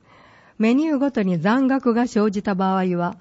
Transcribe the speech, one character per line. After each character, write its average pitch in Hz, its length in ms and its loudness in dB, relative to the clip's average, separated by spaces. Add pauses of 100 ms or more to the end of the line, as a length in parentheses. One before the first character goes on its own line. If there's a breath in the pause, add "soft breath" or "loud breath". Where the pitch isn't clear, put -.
(580 soft breath)
メ 220 160 2
ニ 294 100 2
ュ 320 100 0
ー 262 40 0
ご 277 120 0
と 214 140 -2
に 180 160 0
残 233 260 2
額 262 260 0
が 240 140 0
生 214 240 0
じ 196 140 -6
た 208 100 -2
場 190 240 0
合 185 180 0
は、 175 240 -4